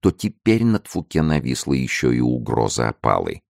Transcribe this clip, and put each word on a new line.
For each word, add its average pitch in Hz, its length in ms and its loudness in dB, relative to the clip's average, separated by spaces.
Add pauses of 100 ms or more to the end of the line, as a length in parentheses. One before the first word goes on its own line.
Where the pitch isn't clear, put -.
то 95 100 4
теперь 110 540 0
над 110 220 0
Фуке 80 340 -2
нависла 69 520 0
еще 64 380 0
и 60 80 2
угроза 58 720 0
опалы. 50 520 -2 (120)